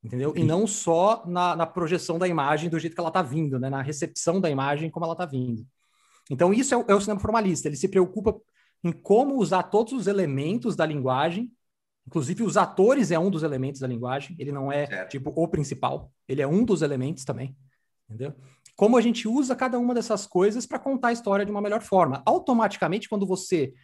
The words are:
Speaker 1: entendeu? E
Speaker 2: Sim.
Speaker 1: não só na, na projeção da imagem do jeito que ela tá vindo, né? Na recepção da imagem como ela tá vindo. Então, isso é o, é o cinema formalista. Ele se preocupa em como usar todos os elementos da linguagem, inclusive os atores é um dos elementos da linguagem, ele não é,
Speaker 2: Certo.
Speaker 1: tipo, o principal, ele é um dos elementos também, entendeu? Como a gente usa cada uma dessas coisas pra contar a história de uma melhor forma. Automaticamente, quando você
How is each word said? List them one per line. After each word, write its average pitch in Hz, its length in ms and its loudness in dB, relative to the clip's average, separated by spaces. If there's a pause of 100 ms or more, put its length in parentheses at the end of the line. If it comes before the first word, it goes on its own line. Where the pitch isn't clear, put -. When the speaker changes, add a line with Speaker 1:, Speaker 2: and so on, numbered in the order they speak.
Speaker 1:
entendeu? 127 340 -4
E 170 40 -2
Speaker 2:
Sim. 160 60 4
Speaker 1:
não 180 200 4
só 190 600 2
na, 175 300 0
na 165 100 0
projeção 170 520 -2
da 185 100 0
imagem 156 400 2
do 160 100 -2
jeito 160 160 -6
que - 60 -6
ela 165 100 -2
tá 180 120 2
vindo, 139 360 -2
né? 131 120 -2
Na 135 120 -4
recepção 156 580 -2
da 170 100 0
imagem 147 400 -2
como 170 160 -4
ela 165 100 -4
tá 180 80 -6
vindo. 127 420 -6 (640)
Então, 170 220 4
isso 247 220 2
é - 20 2
o, 240 120 0
é 202 60 8
o 202 60 6
cinema 202 200 -2
formalista. 202 480 0
Ele 147 80 -4
se 190 120 -2
preocupa 190 480 0 (460)
em 170 100 0
como 269 440 2
usar 180 280 2
todos 220 280 0
os 226 140 -4
elementos 180 680 -2
da 165 80 2
linguagem, 151 680 -2 (560)
inclusive 170 360 -4
os 180 140 0
atores 196 540 4
é 170 80 2
um 190 120 2
dos 156 120 -2
elementos 135 380 -4
da 131 60 -4
linguagem, 123 520 -6
ele 143 140 -8
não 139 180 -6
é, 143 160 -2
Speaker 2:
Certo. 95 240 -10
Speaker 1:
tipo, 139 240 -8
o 160 140 0
principal, 143 640 -4 (160)
ele 139 140 -2
é 135 40 2
um 190 180 4
dos 180 180 2
elementos 143 420 -2
também, 131 320 -8 (500)
entendeu? 123 280 -10 (420)
Como 226 220 6
a - 20 8
gente 226 260 0
usa 254 300 0
cada 247 220 -2
uma 240 160 0
dessas 220 320 -2
coisas 208 400 2
pra - 120 -8
contar 262 300 -2
a 233 40 2
história 202 340 0
de 208 40 -6
uma 208 120 -4
melhor 208 180 -2
forma. 156 460 2
Automaticamente, 220 840 0
quando 202 160 -2
você 175 480 -2 (120)